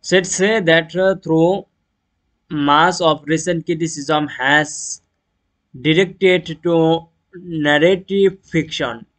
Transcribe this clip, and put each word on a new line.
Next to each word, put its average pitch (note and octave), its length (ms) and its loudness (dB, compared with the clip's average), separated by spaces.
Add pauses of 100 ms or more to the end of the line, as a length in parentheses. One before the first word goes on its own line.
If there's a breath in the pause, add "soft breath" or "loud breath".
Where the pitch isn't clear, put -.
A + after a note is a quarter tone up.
Said F3+ 160 2 (120)
say G#3 180 0 (140)
that, E3 180 2 (160)
uh, F#3+ 100 2 (100)
through D#3+ 280 2 (1160)
mass E3 260 4 (140)
of D3+ 60 0 (180)
recent E3 340 -2
criticism D#3 560 -4 (180)
has D3 280 2 (1160)
directed F#3 580 2 (220)
to E3+ 100 0 (920)
narrative F#3+ 680 2 (200)
fiction D3+ 420 -4 (240)